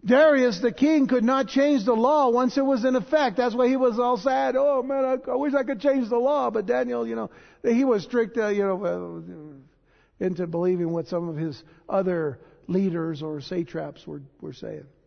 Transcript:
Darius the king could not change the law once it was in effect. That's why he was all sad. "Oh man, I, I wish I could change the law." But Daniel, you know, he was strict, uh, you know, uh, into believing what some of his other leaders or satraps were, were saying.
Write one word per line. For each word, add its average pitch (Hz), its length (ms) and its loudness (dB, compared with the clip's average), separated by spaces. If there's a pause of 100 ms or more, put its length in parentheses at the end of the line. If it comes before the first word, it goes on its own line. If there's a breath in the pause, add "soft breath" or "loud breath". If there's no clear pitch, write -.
Darius 254 560 4
the 233 100 2
king 294 360 2
could 247 180 2
not 262 240 2
change 269 380 2
the 240 80 4
law 269 340 4
once 247 300 2
it 269 60 2
was 262 200 0
in 254 100 2
effect. 254 440 0
That's 247 160 0
why 247 140 2
he 262 80 2
was 247 220 2
all 247 200 0
sad. 262 360 0
"Oh 269 280 2
man, 269 200 -2
I, 262 280 -2
I 247 60 -2
wish 277 180 -2
I 277 80 2
could 233 180 -4
change 269 300 2
the 240 80 0
law." 262 320 0
But 214 160 -4
Daniel, 240 400 -2
you 226 80 -6
know, 226 160 -6 (320 loud breath)
he 240 240 2
was 220 160 2
strict, 226 340 -2
uh, 220 120 0
you 202 160 2
know, 196 200 -2
uh, 170 1400 -10
into 180 220 -2
believing 170 460 0
what 165 160 -4
some 170 220 -4
of 156 60 -6
his 156 260 -6 (260 soft breath)
other 175 500 -2 (280 soft breath)
leaders 170 560 -2
or 156 180 -8
satraps 160 680 -8
were, 147 140 -12 (220)
were 151 100 -12
saying. 143 320 -12 (220)